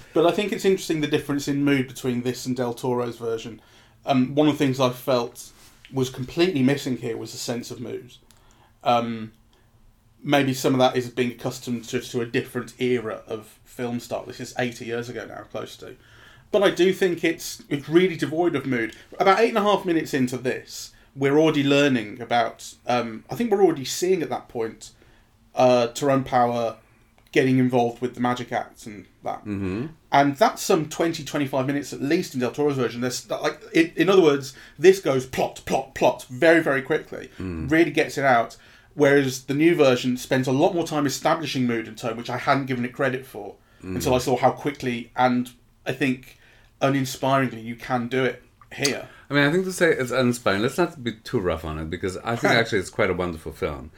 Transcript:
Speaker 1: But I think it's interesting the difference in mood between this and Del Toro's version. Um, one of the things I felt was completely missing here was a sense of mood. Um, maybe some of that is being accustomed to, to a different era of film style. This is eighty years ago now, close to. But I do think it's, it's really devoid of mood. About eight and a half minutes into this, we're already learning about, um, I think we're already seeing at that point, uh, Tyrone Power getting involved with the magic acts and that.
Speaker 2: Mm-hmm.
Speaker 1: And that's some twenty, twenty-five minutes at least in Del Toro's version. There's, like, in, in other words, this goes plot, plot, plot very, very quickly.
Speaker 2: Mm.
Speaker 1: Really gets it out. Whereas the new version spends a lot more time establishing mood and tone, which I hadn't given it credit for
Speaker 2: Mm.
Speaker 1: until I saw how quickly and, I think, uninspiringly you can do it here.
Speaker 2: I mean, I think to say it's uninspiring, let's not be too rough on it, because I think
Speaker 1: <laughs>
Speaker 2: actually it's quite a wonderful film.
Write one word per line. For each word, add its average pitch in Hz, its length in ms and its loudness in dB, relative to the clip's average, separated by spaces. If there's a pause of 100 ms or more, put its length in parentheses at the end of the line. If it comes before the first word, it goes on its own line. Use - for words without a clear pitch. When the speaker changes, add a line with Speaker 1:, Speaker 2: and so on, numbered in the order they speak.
(140)
Speaker 1:
But 165 120 4
I 170 60 4
think 202 200 -2
it's 202 140 -4
interesting 185 360 0
the 147 60 -2
difference 143 400 -2
in 143 160 -2
mood 139 240 2
between 120 360 -4
this 120 240 -6
and 127 100 -4
Del 120 160 -4
Toro's 120 440 -4
version. 113 440 -8 (420)
Um, 135 300 2
one 151 140 4
of 143 100 2
the 147 80 2
things 131 140 0
I 127 100 2
felt 123 640 -4 (420)
was 131 160 -2
completely 147 540 0
missing 135 340 0
here 117 180 -6
was 113 200 -12
a - 20 -14
sense 120 320 -8
of 113 100 -12
mood. 113 360 -12 (680)
Um, 117 480 0 (920)
maybe 139 320 2
some 139 180 0
of 127 60 2
that 127 180 4
is 123 120 -4
being 123 220 -2
accustomed 120 540 -8
to, 127 160 -4
to 123 200 -6
a 117 40 -4
different 117 560 -6
era 117 460 -2
of 110 360 -12
film 120 360 -8
style. 104 260 -8
This - 140 -14
is 120 180 -12
eighty 120 280 -4
years 117 220 -6
ago 110 200 -10
now, 101 240 -14
close - 260 -10
to. - 180 -18 (560)
But 202 120 4
I 185 80 4
do 185 220 4
think 175 300 -2
it's, - 460 -4
it's 143 180 -6
really 175 300 4
devoid 156 380 0
of 131 100 -2
mood. 117 300 -2 (240)
About 190 200 6
eight 233 100 4
and 226 80 0
a 202 60 2
half 196 220 2
minutes 165 300 0
into 127 220 0
this, - 560 -8 (220)
we're 139 220 2
already 156 260 4
learning 135 580 2
about, 117 520 -2 (140)
um, 117 420 -2
I 135 60 -8
think 233 160 -2
we're 196 120 4
already 143 220 4
seeing 180 380 0
at - 60 -8
that - 180 -8
point, - 440 -8 (640)
uh, 127 340 4
Tyrone 135 360 0
Power 120 540 0 (540)
getting 131 280 4
involved 120 420 2
with 123 120 -4
the - 60 -14
magic 123 320 -2
acts - 340 -6
and 104 200 -16 (180)
that. - 180 -8
Speaker 2:
Mm-hmm. 101 460 -6 (240)
Speaker 1:
And 143 240 6
that's 240 260 2
some 160 280 2
twenty, 165 340 -2
twenty-five 135 420 -2
minutes 143 280 -4
at 131 80 -10
least 165 320 -2
in 127 80 -2
Del 117 100 0
Toro's 147 240 0
version. 120 260 -2
There's, 123 280 -6
like, 151 320 -4 (120)
in, 165 220 2
in 165 140 2
other 190 120 8
words, 139 320 4 (240)
this 185 220 8
goes 135 260 0
plot, - 400 -4
plot, - 300 -4
plot - 340 0
very, 160 320 4
very 139 200 0
quickly. - 480 -6 (100)
Speaker 2:
Mm. 90 320 -4
Speaker 1:
Really 160 200 4
gets 147 260 0
it 139 80 0
out. 117 320 2 (360)
Whereas 139 520 4
the 139 80 -4
new 160 200 4
version 127 440 4
spends 131 320 -2
a - 20 2
lot 147 240 2
more 165 100 -2
time 151 200 -2
establishing 143 600 -2
mood 113 220 -2
and 107 100 -16
tone, 113 200 -6
which 120 120 -12
I 123 80 -4
hadn't 139 280 0
given 123 200 -4
it 123 80 -8
credit 135 320 -4
for 101 300 -14 (260)
Speaker 2:
Mm. 95 140 -8
Speaker 1:
until 90 180 0
I 127 60 6
saw 127 180 0
how 127 140 4
quickly 123 640 -6
and, 123 340 2 (380)
I 156 60 -2
think, 131 440 -4 (440)
uninspiringly 135 800 0
you 117 140 -10
can 120 320 -4
do 127 180 0
it - 180 -4 (300)
here. 135 340 -4 (220)
Speaker 2:
I 139 40 -8
mean, 143 140 4
I 147 40 2
think 185 140 0
to 185 60 -6
say 175 200 2
it's 127 200 -2
uninspiring, 120 500 2
let's 127 160 -2
not 170 260 -2
be 117 100 -4
too - 260 -4
rough 82 240 -2
on 78 160 -6
it, 78 100 -6
because 90 280 -6
I - 180 -4
think 196 180 0
Speaker 1:
<laughs> - 0 -
Speaker 2:
actually 117 260 2
it's 90 100 -6
quite 104 200 0
a 92 40 2
wonderful 85 400 -6
film. 73 440 -6